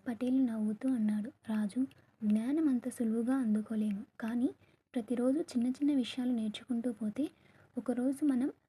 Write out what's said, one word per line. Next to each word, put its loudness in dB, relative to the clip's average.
పటేలు 2
నవ్వుతూ 0
అన్నాడు, 0
"రాజు, -2
జ్ఞానం 2
అంత 0
సులువుగా 0
అందుకోలేము. 0
కానీ 0
ప్రతిరోజు 0
చిన్న -2
చిన్న 2
విషయాలు 0
నేర్చుకుంటూ -2
పోతే -4
ఒకరోజు -2
మనం 2